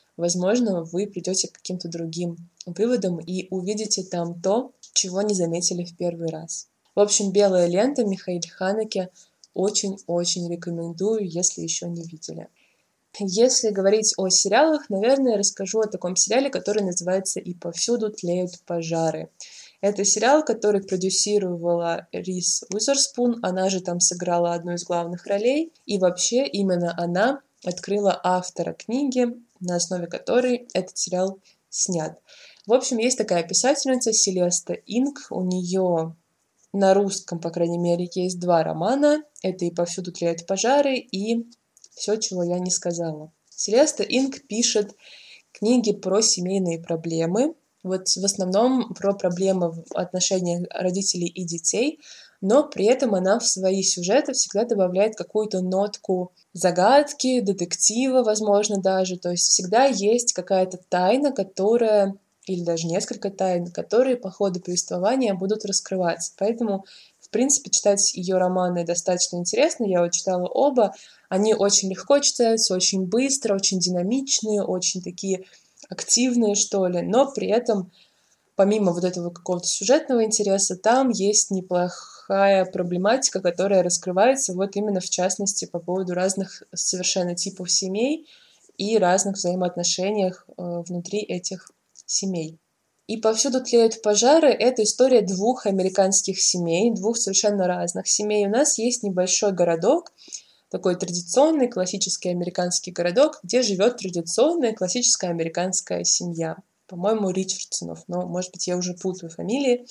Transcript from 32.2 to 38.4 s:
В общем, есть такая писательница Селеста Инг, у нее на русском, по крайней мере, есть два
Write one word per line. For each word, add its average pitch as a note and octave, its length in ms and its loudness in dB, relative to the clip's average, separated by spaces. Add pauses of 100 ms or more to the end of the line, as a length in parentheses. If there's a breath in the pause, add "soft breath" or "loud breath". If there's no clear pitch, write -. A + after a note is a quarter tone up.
В G3 60 0
общем, B3+ 260 2
есть B3 200 2
такая F3 260 0
писательница B3+ 720 0
Селеста F3+ 600 0
Инг, C4 560 -4
у - 120 -4
нее F3+ 720 0 (580)
на G3 220 4
русском, F#3+ 460 0
по E3 100 -6
крайней E3+ 280 -2
мере, F3 380 0
есть F3+ 240 -2
два E3+ 240 2